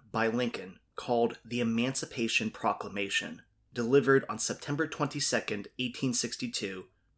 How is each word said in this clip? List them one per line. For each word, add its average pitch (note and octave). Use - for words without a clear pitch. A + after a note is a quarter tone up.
by A2+
Lincoln A2+
called A#2
the A#2
Emancipation A#2
Proclamation, G2
delivered B2+
on A2
September C#3+
twenty-second, B2+
eighteen B2+
sixty-two, A2+